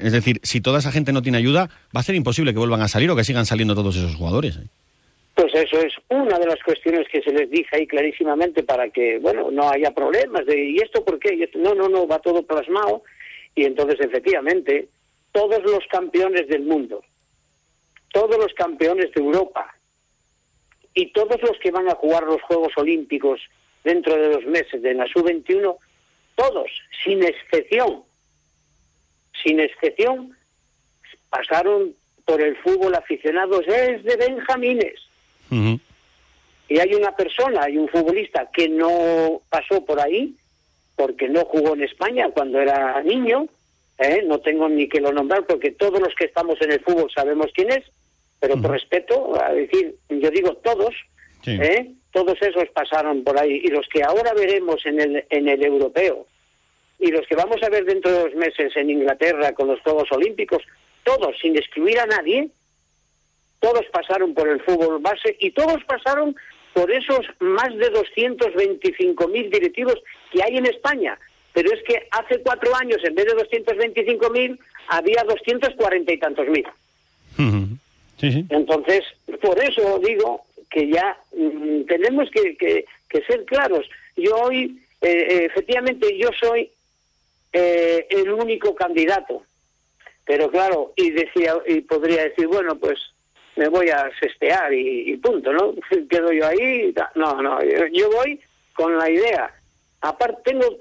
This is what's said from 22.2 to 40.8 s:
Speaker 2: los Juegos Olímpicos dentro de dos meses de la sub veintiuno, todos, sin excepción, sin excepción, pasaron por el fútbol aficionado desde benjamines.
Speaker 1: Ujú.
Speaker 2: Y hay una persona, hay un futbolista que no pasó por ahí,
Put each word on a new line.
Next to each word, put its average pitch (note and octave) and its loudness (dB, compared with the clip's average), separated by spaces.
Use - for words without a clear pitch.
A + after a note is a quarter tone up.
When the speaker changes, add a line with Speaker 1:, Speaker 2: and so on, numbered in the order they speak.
Speaker 2:
los D#3 0
Juegos E3 0
Olímpicos D3 -2
dentro D#3+ 0
de D3+ 2
dos C#3+ 0
meses C#3 -4
de B2+ 0
la B2+ -2
sub E3+ 0
veintiuno, F3 0
todos, A#3 0
sin F#3+ 0
excepción, - 0
sin D#3 2
excepción, A3+ -2
pasaron F3 0
por D#3 2
el D3+ 2
fútbol F#3 2
aficionado F3 -2
desde A3+ 0
benjamines. B3 -2
Speaker 1:
Ujú. A2+ 0
Speaker 2:
Y D3+ 2
hay F#3+ 2
una G#3 0
persona, G3 0
hay D3 -2
un D3+ 0
futbolista E3+ -2
que E3 2
no E3 0
pasó F3 0
por D3 0
ahí, G#3 -2